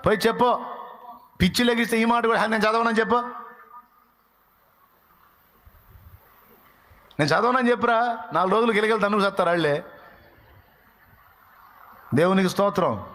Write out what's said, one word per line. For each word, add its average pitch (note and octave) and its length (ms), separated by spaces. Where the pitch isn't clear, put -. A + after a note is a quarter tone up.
పోయి G3+ 120
చెప్పు. A#3 320
పిచ్చి F#3 220
లెగిస్తే A#3 380
ఈ A3+ 40
మాట A#3 200
కూడా, A3 200
"నేను G#3+ 180
చదవనని A3+ 360
చెప్పు, A3+ 160
నేను D#3 60
చదవనని A#3+ 460
చెప్పురా." A#3 460
నాలుగు F#3+ 220
రోజులు A#3 160
గిలగిలు G#3+ 280
తన్నుకు G3+ 240
చేస్తారు G3 260
వాళ్ళే. E3 360
దేవునికి F#3 360
స్తోత్రం. F3+ 640